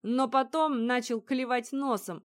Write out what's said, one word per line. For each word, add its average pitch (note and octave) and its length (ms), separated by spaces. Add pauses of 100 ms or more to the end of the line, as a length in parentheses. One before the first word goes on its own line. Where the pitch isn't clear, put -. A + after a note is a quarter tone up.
Но B3 260
потом C4+ 580
начал B3 360
клевать B3 500
носом. A#3 600